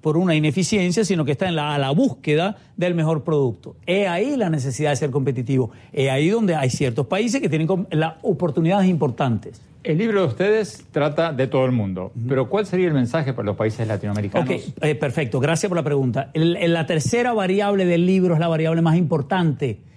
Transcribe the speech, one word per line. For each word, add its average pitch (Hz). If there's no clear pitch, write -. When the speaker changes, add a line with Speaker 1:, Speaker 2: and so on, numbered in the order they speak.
Speaker 1:
por 156
una 180
ineficiencia, 180
sino 165
que 135
está 160
en 175
la, 147
a -
la 135
búsqueda 170
del 175
mejor 160
producto? 143
He 190
ahí 214
la 208
necesidad 143
de 143
ser 147
competitivo. 127
He 135
ahí 143
donde 202
hay 135
ciertos 123
países 220
que 196
tienen 156
com-, 190
las 160
oportunidades 180
importantes. 139
Speaker 2:
El 156
libro 202
de 175
ustedes 202
trata 156
de 131
todo 131
el 127
mundo, 98
Speaker 1:
Ujú. 117
Speaker 2:
pero 131
¿cuál 202
sería 180
el 160
mensaje 135
para 117
los 101
países 110
latinoamericanos? 104
Speaker 1:
Ok, -
eh, 151
perfecto. 143
Gracias 160
por 180
la 160
pregunta. 135
El, 170
el, 170
la 165
tercera 233
variable 196
del 175
libro 180
es 156
la 170
variable 160
más 165
importante, 156